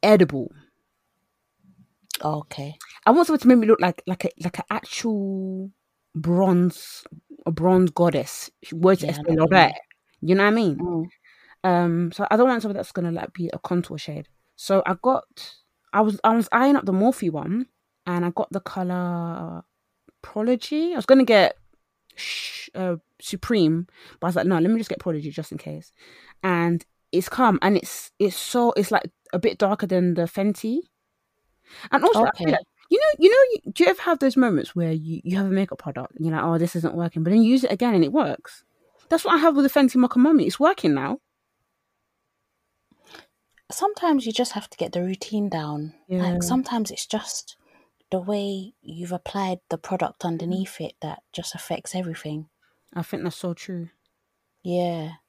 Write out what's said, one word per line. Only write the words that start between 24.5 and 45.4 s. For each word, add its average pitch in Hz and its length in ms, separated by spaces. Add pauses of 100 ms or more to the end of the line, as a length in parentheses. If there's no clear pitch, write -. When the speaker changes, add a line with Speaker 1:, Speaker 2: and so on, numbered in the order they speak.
Speaker 1:
let 170 120
me 226 80
just 220 120
get 190 100
Prodigy 156 300
just 156 220
in 151 60
case." 156 340 (500)
And 170 420 (280)
it's 180 160
come, 226 340
and 196 140
it's, - 420
it's 196 180
so, 240 400
it's, 202 140
like, 196 200 (220)
a 185 60
bit - 200
darker 202 280
than 180 280
the 170 80
Fenty. 202 560 (1120)
And - 140
also, 349 200
I 240 120
feel 170 120
Speaker 2:
Okay. 285 40
Speaker 1:
like, 160 80 (300)
you 392 80
know, 605 80 (120)
you 349 120
know, 480 60 (280)
you, - 80
do 339 120
you 359 60
ever 370 120
have 339 180
those 269 160
moments 220 400
where 165 160
you, 160 320
you 180 120
have 196 100
a 190 40
makeup 190 280
product 135 380
and 160 100
you're 160 80
like, 147 100
"Oh, 165 140
this 175 180
isn't 165 180
working," 170 300
but 170 60
then 220 120
you 220 80
use 254 140
it - 80
again 220 220
and 170 100
it 143 80
works? - 520 (440)
That's 330 160
what 339 100
I 320 40
have 302 180
with 277 80
the 277 160
Fenty 262 160
Mocha 247 220
Mummy. 277 280
It's - 140
working 277 340
now. 139 240 (2500)
Speaker 2:
Sometimes 339 560
you 220 60
just 247 200
have - 180
to - 60
get - 160
the 175 100
routine 196 460